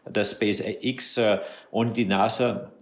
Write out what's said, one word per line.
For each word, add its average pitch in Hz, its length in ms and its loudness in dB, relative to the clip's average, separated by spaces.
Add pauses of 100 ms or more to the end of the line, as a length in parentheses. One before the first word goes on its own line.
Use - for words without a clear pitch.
dass 101 240 0
SpaceX, 107 840 -2
äh, 107 220 4 (320)
ohne 117 200 0
die 117 140 0
nasa 98 680 0 (120)